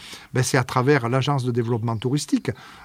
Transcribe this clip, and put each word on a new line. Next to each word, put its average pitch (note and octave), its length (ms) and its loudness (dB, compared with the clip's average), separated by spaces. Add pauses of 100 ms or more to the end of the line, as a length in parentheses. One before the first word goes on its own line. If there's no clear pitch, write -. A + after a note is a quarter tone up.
(340)
ben, B2+ 80 2
c'est C3+ 160 2
à A#2+ 60 2
travers B2+ 440 2
l'agence C3+ 340 0
de B2 100 -2
développement A#2 440 -2
touristique, C3+ 540 -2 (340)